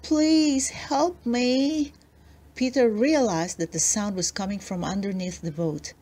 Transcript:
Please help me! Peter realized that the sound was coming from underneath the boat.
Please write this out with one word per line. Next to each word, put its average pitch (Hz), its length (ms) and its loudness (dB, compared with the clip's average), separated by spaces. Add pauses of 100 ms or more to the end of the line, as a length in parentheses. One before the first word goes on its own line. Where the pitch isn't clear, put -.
Please 311 680 2
help 311 560 -2
me! 269 640 0 (640)
Peter 254 340 2
realized 214 720 2
that 165 140 -4
the 170 60 -6
sound 208 380 -2
was 180 140 -2
coming 196 280 -6
from 185 260 -6
underneath 185 580 -4
the 165 100 -6
boat. 156 500 -4